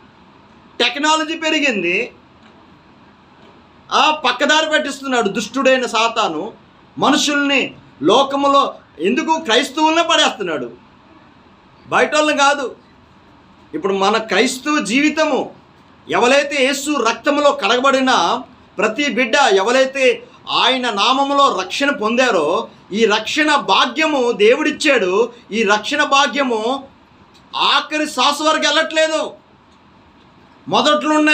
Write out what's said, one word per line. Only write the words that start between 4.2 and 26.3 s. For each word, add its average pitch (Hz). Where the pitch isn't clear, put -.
పట్టిస్తున్నాడు 269
దుష్టుడైన 254
సాతాను 220
మనుషుల్ని. 277
లోకములో 277
ఎందుకు 302
క్రైస్తవులనే 311
పడేస్తున్నాడు, 208
బయట 214
వాళ్ళని 302
కాదు. 277
ఇప్పుడు 190
మన 196
క్రైస్తవ 247
జీవితము 294
ఎవరైతే 277
యేసు 277
రక్తములో 285
కడగబడిన 247
ప్రతి 220
బిడ్డ 233
ఎవరైతే 254
ఆయన 240
నామములో 262
రక్షణ 277
పొందారో 220
ఈ 220
రక్షణ 220
భాగ్యము 254
దేవుడిచ్చాడు. 240
ఈ 220
రక్షణ 214
భాగ్యము 269